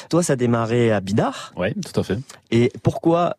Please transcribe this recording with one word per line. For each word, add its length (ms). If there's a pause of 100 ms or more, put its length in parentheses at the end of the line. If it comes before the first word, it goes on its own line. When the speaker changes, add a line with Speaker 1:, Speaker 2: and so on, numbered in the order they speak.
Speaker 1:
toi, 140
ça 120
a 20
démarré 560
à 80
Bidart. 560
Speaker 2:
Ouais, 180
tout 240
à 60
fait. 140 (340)
Speaker 1:
Et 180 (140)
pourquoi 540